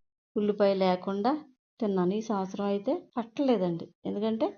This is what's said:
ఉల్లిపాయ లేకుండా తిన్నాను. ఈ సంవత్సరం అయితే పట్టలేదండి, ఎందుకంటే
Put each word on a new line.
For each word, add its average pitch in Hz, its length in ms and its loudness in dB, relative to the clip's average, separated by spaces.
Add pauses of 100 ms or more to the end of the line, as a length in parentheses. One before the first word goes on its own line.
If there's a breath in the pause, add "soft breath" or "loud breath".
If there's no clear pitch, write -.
(360)
ఉల్లిపాయ 208 400 2
లేకుండా 190 560 0 (480)
తిన్నాను. 190 360 2
ఈ 220 120 -4
సంవత్సరం 196 400 -2
అయితే 202 260 0 (200)
పట్టలేదండి, 214 720 0 (200)
ఎందుకంటే 220 420 0 (100)